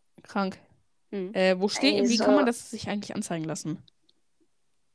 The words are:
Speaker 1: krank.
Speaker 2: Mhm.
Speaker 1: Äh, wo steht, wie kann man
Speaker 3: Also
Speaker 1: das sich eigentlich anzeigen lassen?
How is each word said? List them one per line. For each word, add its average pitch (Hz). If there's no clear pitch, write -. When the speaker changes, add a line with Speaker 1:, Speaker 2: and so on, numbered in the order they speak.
Speaker 1:
krank. 196
Speaker 2:
Mhm. 196
Speaker 1:
Äh, 185
wo 196
steht, 262
wie 233
kann 214
man 294
Speaker 3:
Also 240
Speaker 1:
das -
sich -
eigentlich 202
anzeigen 175
lassen? 170